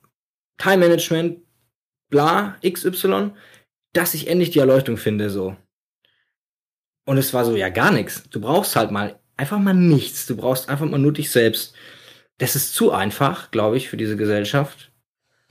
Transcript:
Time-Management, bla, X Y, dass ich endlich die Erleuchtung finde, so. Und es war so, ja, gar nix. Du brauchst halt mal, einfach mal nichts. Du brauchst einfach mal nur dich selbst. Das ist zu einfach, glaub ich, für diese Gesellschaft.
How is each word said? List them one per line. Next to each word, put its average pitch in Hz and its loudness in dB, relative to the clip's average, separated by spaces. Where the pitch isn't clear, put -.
Time-Management, 170 2
bla, 170 0
X 175 -4
Y, 196 0
dass 170 0
ich 147 -8
endlich 175 0
die 151 2
Erleuchtung 131 2
finde, 104 -4
so. 98 -6
Und 135 2
es 131 0
war 123 2
so, 117 2
ja, 95 -2
gar 117 2
nix. 117 -2
Du 110 -8
brauchst 160 0
halt 113 2
mal, 101 -6
einfach 170 -4
mal 196 2
nichts. 175 2
Du 120 -6
brauchst 131 -4
einfach 143 -4
mal 147 -4
nur 147 2
dich 147 -6
selbst. 113 0
Das 127 -4
ist - -4
zu - 2
einfach, 139 -2
glaub 107 0
ich, 139 -4
für - -10
diese 107 -4
Gesellschaft. 104 -2